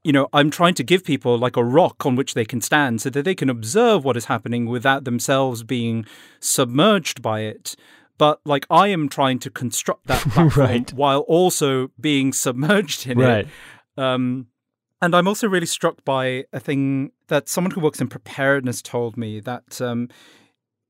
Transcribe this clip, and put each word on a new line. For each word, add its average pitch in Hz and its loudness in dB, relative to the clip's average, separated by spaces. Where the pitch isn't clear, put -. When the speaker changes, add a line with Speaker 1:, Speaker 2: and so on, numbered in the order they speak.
Speaker 1:
You 147 2
know, 139 4
I'm 147 4
trying 175 2
to 151 -2
give 175 2
people, 123 0
like, 120 -2
a 123 4
rock 139 2
on 127 2
which - -4
they 113 -2
can 117 -6
stand 139 0
so 139 -4
that 139 -2
they 190 0
can 135 -2
observe 151 2
what 123 0
is 120 -6
happening 120 -4
without 127 -2
themselves 120 -2
being 113 -4
submerged 147 0
by 110 -2
it. - -10
But, 151 4
like, 143 -2
I 180 6
am 160 -2
trying 131 0
to - -10
construct - -6
that 127 2
Speaker 2:
<laughs> 139 -2
Speaker 1:
platform 156 6
Speaker 2:
Right. 120 -2
Speaker 1:
while 139 2
also 151 2
being 135 2
submerged 151 -2
in 123 0
it. 127 6
Speaker 2:
Right. 117 2
Speaker 1:
Um, 127 -2
and 175 2
I'm 180 4
also 214 0
really 180 0
struck - -4
by 131 -2
a 135 -8
thing 139 -2
that 147 -2
someone 185 -2
who 190 -6
works 151 0
in 156 -2
preparedness 135 -2
told 120 -6
me 107 -8
that, 123 -12
um, 120 -4